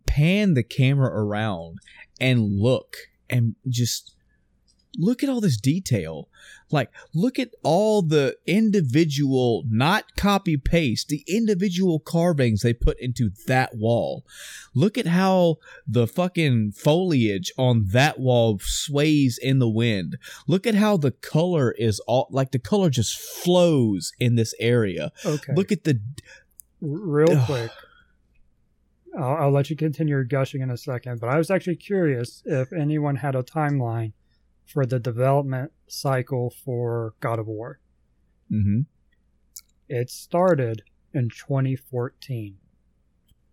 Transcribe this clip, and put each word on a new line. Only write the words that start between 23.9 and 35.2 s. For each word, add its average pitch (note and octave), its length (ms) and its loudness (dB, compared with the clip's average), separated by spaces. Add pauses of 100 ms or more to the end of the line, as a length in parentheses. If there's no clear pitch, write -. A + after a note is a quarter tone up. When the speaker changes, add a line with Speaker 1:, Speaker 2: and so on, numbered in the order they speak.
Speaker 1:
in A#2+ 160 2
this A2+ 240 2
area. A2 540 0 (120)
Speaker 2:
Okay. D#3 300 -4
Speaker 1:
Look F#3+ 160 0
at - 140 -2
the C3 160 2 (840)
Speaker 2:
R-, D#3+ 60 -6
real D#3+ 500 2
Speaker 1:
Ugh. B2 80 4
Speaker 2:
quick. A#2+ 240 -4 (1500)
I'll, C#3+ 200 -2
I'll C#3+ 160 2
let C#3 180 2
you D#3 60 -6
continue D#3 400 -2
your C3+ 80 0
gushing C3+ 380 -2
in C3 80 -4
a B2 60 -6
second, B2 440 -8
but A#2 80 -4
I C3+ 100 2
was E3 120 0
actually F3+ 260 -2
curious E3 680 -2
if C3+ 280 -2
anyone D3 440 -2
had C3 200 -4
a C3 80 0
timeline A#2+ 720 -2 (520)
for C#3+ 180 -2
the B2+ 140 -2
development C3 720 0 (160)